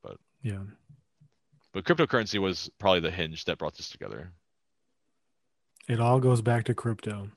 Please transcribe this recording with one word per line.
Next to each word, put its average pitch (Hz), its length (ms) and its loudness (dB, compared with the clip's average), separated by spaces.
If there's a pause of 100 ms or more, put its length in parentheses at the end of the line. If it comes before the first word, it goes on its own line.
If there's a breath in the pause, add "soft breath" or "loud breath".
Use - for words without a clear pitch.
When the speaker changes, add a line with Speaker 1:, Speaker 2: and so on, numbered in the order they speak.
Speaker 1:
But - 180 -16 (220)
Speaker 2:
Yeah. 101 200 -8 (1120)
Speaker 1:
but 95 120 -6
cryptocurrency 131 540 2
was 95 400 -2
probably 95 220 4
the 80 100 0
hinge 82 360 -6
that 82 120 -4
brought 78 180 -6
this - 140 -14
together. 57 400 -12 (1600)
Speaker 2:
It 117 100 0
all 123 220 4
goes 123 220 4
back 120 240 2
to 117 80 0
crypto. 104 640 -6